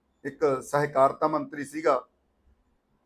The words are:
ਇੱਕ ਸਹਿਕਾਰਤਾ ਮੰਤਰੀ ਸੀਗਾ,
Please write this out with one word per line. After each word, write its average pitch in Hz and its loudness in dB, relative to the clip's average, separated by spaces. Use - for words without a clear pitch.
ਇੱਕ 139 0
ਸਹਿਕਾਰਤਾ 143 2
ਮੰਤਰੀ 147 -6
ਸੀਗਾ, 147 -2